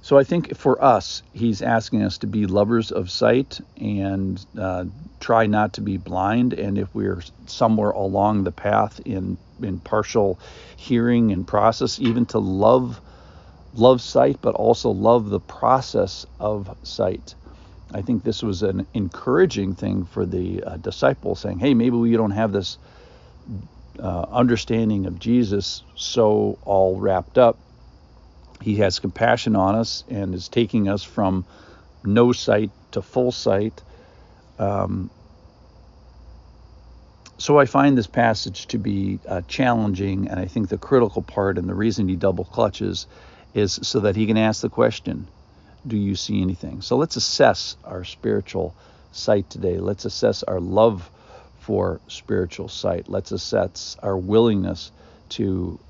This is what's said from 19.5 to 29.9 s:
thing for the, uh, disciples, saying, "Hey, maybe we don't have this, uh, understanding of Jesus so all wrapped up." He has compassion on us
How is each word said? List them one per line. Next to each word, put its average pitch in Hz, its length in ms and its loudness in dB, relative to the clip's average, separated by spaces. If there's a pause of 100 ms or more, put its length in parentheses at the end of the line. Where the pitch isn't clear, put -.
thing 98 300 -4
for 95 200 -4
the, 92 380 -6
uh, 87 140 -10
disciples, 92 640 -2
saying, 92 180 -6
"Hey, 131 160 4
maybe 120 200 4
we 117 180 2
don't 110 180 2
have 107 200 0
this, 98 280 -4 (1200)
uh, 87 320 -6
understanding 113 760 0
of 90 140 -8
Jesus 110 640 0 (120)
so 107 680 2
all 95 340 4
wrapped 95 380 0
up." 120 220 6 (1000)
He 104 160 -2
has 98 220 2
compassion 113 560 0
on 98 200 2
us - 340 -4